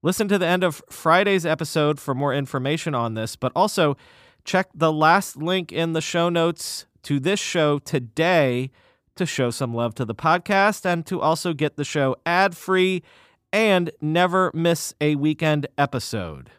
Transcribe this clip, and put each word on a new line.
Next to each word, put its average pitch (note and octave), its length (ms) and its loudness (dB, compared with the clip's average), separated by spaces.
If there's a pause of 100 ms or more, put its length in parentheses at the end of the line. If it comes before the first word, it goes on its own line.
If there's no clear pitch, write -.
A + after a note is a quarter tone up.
Listen F#3 240 0
to G3+ 100 2
the F3+ 80 0
end F3+ 160 2
of F3 260 0
Friday's F#3 560 2
episode D3+ 540 0
for C#3 160 -6
more C#3 180 -2
information C#3 640 -2
on A#2 200 -2
this, A2 200 -6
but - 220 -4
also E3+ 400 2 (480)
check F#3 280 0
the D#3+ 200 0
last D#3 440 4
link E3+ 360 -4
in E3 220 -2
the D#3+ 60 -2
show E3+ 280 0
notes E3+ 580 -2 (160)
to C#3+ 160 -2
this F#3 220 -2
show D3 400 0
today C3 920 0 (460)
to F3+ 100 -2
show B2+ 240 0
some A#2 240 -6
love A#2 220 -2
to C3+ 80 -4
the A2 100 -6
podcast G3 720 0
and E3+ 200 0
to F#3 140 -4
also D#3+ 320 0
get D3 220 -2
the D3 100 -4
show C3+ 300 0 (100)
ad-free F#3 760 0 (500)
and F#3+ 380 2 (100)
never F3 540 2
miss E3 460 0
a D3+ 160 2
weekend D3+ 500 0 (100)
episode. F#2 840 -4